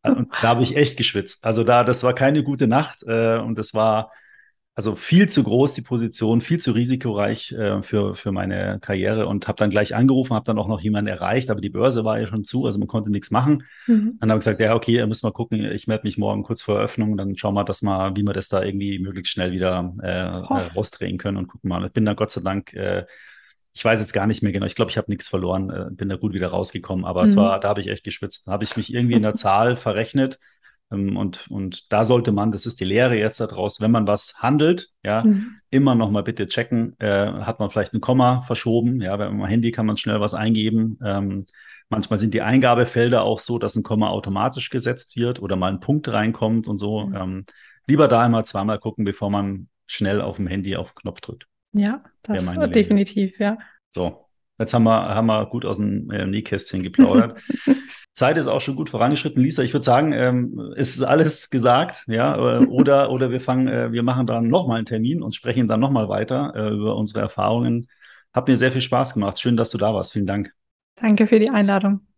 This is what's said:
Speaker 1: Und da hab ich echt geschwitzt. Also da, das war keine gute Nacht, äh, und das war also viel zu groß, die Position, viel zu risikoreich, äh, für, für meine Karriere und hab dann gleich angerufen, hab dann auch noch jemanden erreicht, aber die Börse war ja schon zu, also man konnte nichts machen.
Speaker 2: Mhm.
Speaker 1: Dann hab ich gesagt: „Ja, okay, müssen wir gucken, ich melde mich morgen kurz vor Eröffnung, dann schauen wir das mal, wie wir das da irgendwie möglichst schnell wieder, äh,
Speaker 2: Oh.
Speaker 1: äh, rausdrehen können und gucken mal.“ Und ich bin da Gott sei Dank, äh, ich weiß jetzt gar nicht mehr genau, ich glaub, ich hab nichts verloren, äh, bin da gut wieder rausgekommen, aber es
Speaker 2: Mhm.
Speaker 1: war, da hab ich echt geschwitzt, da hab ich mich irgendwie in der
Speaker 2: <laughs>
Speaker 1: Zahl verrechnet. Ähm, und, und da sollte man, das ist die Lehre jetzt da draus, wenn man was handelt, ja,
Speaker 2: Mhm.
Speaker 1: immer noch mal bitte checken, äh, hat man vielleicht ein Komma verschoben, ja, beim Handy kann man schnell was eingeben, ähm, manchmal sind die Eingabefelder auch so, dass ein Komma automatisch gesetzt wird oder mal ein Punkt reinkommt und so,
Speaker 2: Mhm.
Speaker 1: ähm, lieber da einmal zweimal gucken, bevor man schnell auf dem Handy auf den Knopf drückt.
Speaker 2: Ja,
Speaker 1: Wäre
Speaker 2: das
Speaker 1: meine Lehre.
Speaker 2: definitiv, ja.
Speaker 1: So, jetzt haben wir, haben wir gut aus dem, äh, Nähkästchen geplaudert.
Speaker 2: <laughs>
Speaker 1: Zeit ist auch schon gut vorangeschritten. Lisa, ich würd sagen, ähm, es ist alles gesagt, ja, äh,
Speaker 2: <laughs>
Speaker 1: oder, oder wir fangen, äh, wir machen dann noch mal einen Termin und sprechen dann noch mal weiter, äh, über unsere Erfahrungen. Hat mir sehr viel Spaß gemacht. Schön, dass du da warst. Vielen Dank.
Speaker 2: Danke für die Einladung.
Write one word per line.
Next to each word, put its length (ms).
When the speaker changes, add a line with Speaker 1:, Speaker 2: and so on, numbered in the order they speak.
Speaker 1:
Und 360
da 100
hab 120
ich 160
echt 200
geschwitzt. 460
Also 200
da, 200
das 180
war 140
keine 280
gute 220
Nacht, 380
äh, 340
und 220
das 140
war 380
also 220
viel 340
zu 140
groß, 300
die 80
Position, 600
viel 180
zu 120
risikoreich, 800
äh, 320
für, 320
für 160
meine 480
Karriere 480
und 200
hab 100
dann 120
gleich 240
angerufen, 400
hab 120
dann 120
auch 120
noch 100
jemanden 300
erreicht, 420
aber 80
die 100
Börse 360
war 140
ja 80
schon 180
zu, 200
also 140
man 80
konnte 240
nichts 180
machen. 340
Speaker 2:
Mhm. 360
Speaker 1:
Dann 100
hab 60
ich 80
gesagt: 160
„Ja, 120
okay, 320
müssen 220
wir 60
gucken, 380
ich 160
melde 180
mich 120
morgen 260
kurz 180
vor 160
Eröffnung, 400
dann 200
schauen 160
wir 120
das 160
mal, 340
wie 80
wir 100
das 140
da 160
irgendwie 340
möglichst 360
schnell 180
wieder, 500
äh, 480
Speaker 2:
Oh. 60
Speaker 1:
äh, 180
rausdrehen 440
können 200
und 100
gucken 220
mal.“ 120
Und 60
ich 60
bin 120
da 80
Gott 180
sei 100
Dank, 320
äh, 320
ich 120
weiß 160
jetzt 100
gar 160
nicht 160
mehr 80
genau, 140
ich 100
glaub, 140
ich 80
hab 100
nichts 220
verloren, 400
äh, 220
bin 180
da 80
gut 160
wieder 160
rausgekommen, 560
aber 180
es 120
Speaker 2:
Mhm. 40
Speaker 1:
war, 220
da 80
hab 80
ich 100
echt 160
geschwitzt, 440
da 40
hab 120
ich 120
mich 180
irgendwie 220
in 60
der 140
Speaker 2:
<laughs> 0
Speaker 1:
Zahl 420
verrechnet. 640
Ähm, 240
und, 340
und 400
da 140
sollte 300
man, 180
das 140
ist 160
die 40
Lehre 300
jetzt 240
da 80
draus, 320
wenn 120
man 160
was 320
handelt, 500
ja, 200
Speaker 2:
Mhm. 460
Speaker 1:
immer 260
noch 160
mal 100
bitte 260
checken, 520
äh, 320
hat 300
man 80
vielleicht 240
ein 80
Komma 400
verschoben, 600
ja, 140
beim 300
Handy 260
kann 140
man 100
schnell 240
was 140
eingeben, 680
ähm, 440
manchmal 320
sind 140
die 80
Eingabefelder 840
auch 160
so, 180
dass 200
ein 60
Komma 260
automatisch 600
gesetzt 460
wird 260
oder 140
mal 160
ein 80
Punkt 300
reinkommt 580
und 100
so, 280
Speaker 2:
Mhm. 100
Speaker 1:
ähm, 300
lieber 220
da 100
einmal 240
zweimal 360
gucken, 260
bevor 240
man 400
schnell 320
auf 160
dem 120
Handy 280
auf 160
den 40
Knopf 260
drückt. 260
Speaker 2:
Ja, 280
Speaker 1:
Wäre 80
Speaker 2:
das 80
Speaker 1:
meine 220
Lehre. 60
Speaker 2:
definitiv, 680
ja. 180
Speaker 1:
So, 360
jetzt 160
haben 100
wir, 320
haben 100
wir 220
gut 180
aus 120
dem, 340
äh, 140
Nähkästchen 560
geplaudert. 600
Speaker 2:
<laughs> 380
Speaker 1:
Zeit 240
ist 100
auch 140
schon 160
gut 120
vorangeschritten. 540
Lisa, 200
ich 100
würd 100
sagen, 300
ähm, 640
es 180
ist 80
alles 460
gesagt, 580
ja, 280
äh, 240
Speaker 2:
<laughs> 80
Speaker 1:
oder, 440
oder 200
wir 100
fangen, 260
äh, 240
wir 120
machen 240
dann 200
noch 180
mal 100
einen 100
Termin 360
und 140
sprechen 320
dann 140
noch 100
mal 160
weiter, 480
äh, 140
über 260
unsere 240
Erfahrungen. 680
Hat 160
mir 80
sehr 160
viel 80
Spaß 340
gemacht. 280
Schön, 160
dass 140
du 60
da 160
warst. 200
Vielen 140
Dank. 260
Speaker 2:
Danke 320
für 120
die 100
Einladung. 580